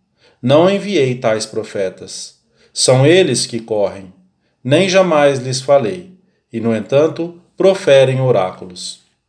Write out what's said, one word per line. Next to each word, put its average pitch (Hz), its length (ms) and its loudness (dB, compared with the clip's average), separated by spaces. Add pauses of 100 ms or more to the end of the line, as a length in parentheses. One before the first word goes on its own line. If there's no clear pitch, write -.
(400)
Não 151 300 4
enviei 180 460 -2
tais 110 280 -2
profetas. - 920 -10 (360)
São 131 320 2
eles 151 400 2
que 117 160 -8
correm. 98 500 -6 (540)
Nem 156 240 2
jamais 156 500 2
lhes 127 220 -6
falei, 107 540 -2 (360)
e, 113 100 -8
no 113 140 -2
entanto, 147 680 -2 (160)
proferem 135 640 2
oráculos. 92 800 -4 (260)